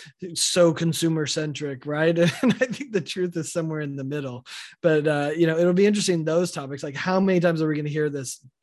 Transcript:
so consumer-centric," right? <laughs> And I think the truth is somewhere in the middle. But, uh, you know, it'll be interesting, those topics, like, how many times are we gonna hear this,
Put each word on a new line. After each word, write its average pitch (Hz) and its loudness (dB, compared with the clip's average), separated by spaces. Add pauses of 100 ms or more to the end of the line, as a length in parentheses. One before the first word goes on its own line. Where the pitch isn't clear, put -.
(340)
so 170 2
consumer-centric," 156 -2
right? 156 2
<laughs> 170 2
And 247 4
I 262 2
think 254 -8
the 202 0
truth 180 -4
is 160 -6
somewhere 160 -4
in 143 -8
the 139 -8
middle. 135 -8 (340)
But, 156 4
uh, 147 0
you 170 6
know, 160 2
it'll 180 4
be 190 6
interesting, 196 2
those 170 2
topics, 139 -10
like, 147 -10
how 185 0
many 190 4
times 165 2
are 156 2
we 151 0
gonna 147 -4
hear 151 0
this, 139 -10 (200)